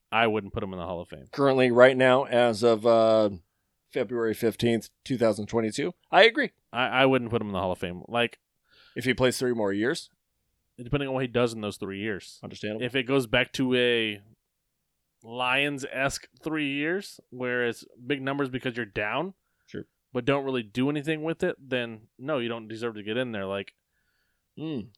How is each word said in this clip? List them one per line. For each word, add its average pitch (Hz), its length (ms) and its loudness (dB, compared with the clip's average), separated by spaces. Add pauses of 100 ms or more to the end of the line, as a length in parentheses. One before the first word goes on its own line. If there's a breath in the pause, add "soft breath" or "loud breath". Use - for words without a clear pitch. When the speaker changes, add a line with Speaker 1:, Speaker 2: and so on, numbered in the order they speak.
(120)
Speaker 1:
I 113 160 4
wouldn't 107 240 -2
put 107 100 -6
him 98 100 -8
in 92 60 -10
the 85 80 -8
Hall 87 140 -8
of 87 80 -14
Fame. 69 240 -18
Speaker 2:
Currently, 131 400 4
right 127 240 8
now, 131 280 6
as 120 380 2
of, 113 240 4
uh, 113 440 6 (600)
February 117 420 -2
fifteenth, 117 560 0 (140)
two 131 140 -4
thousand 107 300 2
twenty-two, 117 440 -2 (200)
I 170 120 8
agree. 233 280 2 (200)
Speaker 1:
I, 123 140 0
I 127 200 4
wouldn't 123 260 2
put 113 100 0
him 107 60 -6
in 101 40 -6
the 95 80 -2
Hall 92 120 -2
of 87 60 -6
Fame. 90 280 -8
Like, 117 320 -2 (560 soft breath)
Speaker 2:
If 113 120 -8
he 131 60 2
plays 123 260 2
three 123 160 0
more 104 180 -2
years? 117 360 -2 (720)
Speaker 1:
depending 135 300 -4
on 131 60 -4
what 131 80 -2
he 131 60 0
does 120 260 2
in 110 80 -8
those 104 160 -6
three 98 220 -8
years. 101 420 -8
Speaker 2:
Understandable. 107 420 -8
Speaker 1:
If 120 100 -6
it 131 100 0
goes 131 220 0
back 123 280 2
to 127 200 2
a 117 460 2 (1040)
Lions-esque 131 1040 -4 (140)
three 151 320 -4
years, 165 440 -6 (120)
where 123 360 -2
it's 117 180 -4 (220)
big 135 160 -4
numbers 139 280 -2
because 127 260 -6
you're 120 100 -4
down, 117 480 -4 (320)
Speaker 2:
Sure. 98 200 -14 (260)
Speaker 1:
but 123 140 -4
don't 139 180 2
really 131 180 -2
do 123 280 -2
anything 151 320 -4
with 165 200 -6
it, 180 160 -2
then 120 440 -6 (160)
no, 139 200 -4
you 117 100 -2
don't 117 200 -8
deserve 113 260 -6
to 107 80 -12
get 107 140 -4
in 123 160 -2
there. 98 140 -6
Like, 98 280 -6 (840)
Speaker 2:
Mm. 143 400 -8